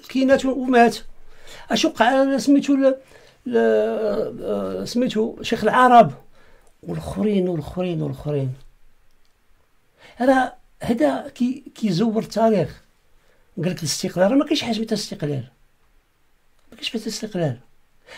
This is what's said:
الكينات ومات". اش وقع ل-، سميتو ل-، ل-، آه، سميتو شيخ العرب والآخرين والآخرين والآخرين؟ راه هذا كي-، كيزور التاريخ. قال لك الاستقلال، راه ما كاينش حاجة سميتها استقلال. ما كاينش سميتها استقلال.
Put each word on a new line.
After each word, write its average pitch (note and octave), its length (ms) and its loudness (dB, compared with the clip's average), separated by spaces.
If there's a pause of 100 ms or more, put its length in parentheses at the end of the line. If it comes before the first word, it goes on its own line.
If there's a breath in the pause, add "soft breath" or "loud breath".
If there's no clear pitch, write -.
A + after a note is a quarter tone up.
الكينات C4 440 2
ومات". B3 520 4 (720 loud breath)
اش A3+ 140 0
وقع C4+ 380 2
ل-، C4+ 180 0
سميتو C#4 340 2
ل-، C4+ 220 4 (500 soft breath)
ل-، A#3+ 100 -2
آه، G3+ 1300 -2
سميتو A3+ 580 -4
شيخ - 220 -4
العرب A#3 480 6 (680 soft breath)
والآخرين F3+ 680 -2
والآخرين E3+ 540 -4
والآخرين؟ C#3 520 -4 (1700 soft breath)
راه C4 320 2 (280)
هذا C4 480 0
كي-، B3+ 340 -4 (120)
كيزور G#3 480 0
التاريخ. G#3 600 0 (720)
قال F3 140 -2
لك - 80 -6
الاستقلال، F3+ 520 -2
راه C4+ 60 2
ما D4 80 4
كاينش D4+ 180 -2
حاجة A#3+ 100 -4
سميتها A3 220 -4
استقلال. D3 500 -6 (1300)
ما A#3 60 -20
كاينش - 160 -12
سميتها A3+ 160 -8
استقلال. F3 500 -4 (600 loud breath)